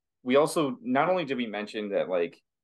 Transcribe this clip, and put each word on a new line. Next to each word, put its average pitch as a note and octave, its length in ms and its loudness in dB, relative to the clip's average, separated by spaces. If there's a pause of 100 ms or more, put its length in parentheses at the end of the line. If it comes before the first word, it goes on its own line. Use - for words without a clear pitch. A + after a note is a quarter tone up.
(240)
we B2+ 140 4
also, D3 440 2
not C3 280 0
only F#3 160 0
did C3+ 100 -4
we B2 100 -4
mention G#2 440 -6
that, F2+ 180 0
like, F2 340 -2 (220)